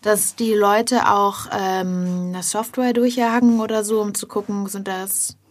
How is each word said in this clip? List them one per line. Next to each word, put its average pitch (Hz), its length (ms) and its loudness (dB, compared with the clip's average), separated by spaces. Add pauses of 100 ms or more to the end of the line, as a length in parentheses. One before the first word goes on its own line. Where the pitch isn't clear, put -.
dass 208 320 0
die 220 200 0
Leute 214 560 2
auch, 202 420 2
ähm, 180 840 -2
eine 180 80 -10
Software 240 500 -2
durchjagen 240 680 4
oder 220 240 -2
so, 214 160 0
um 208 140 -4
zu 202 120 -6
gucken, 202 420 -4
sind 196 200 -8
das 190 480 -6 (140)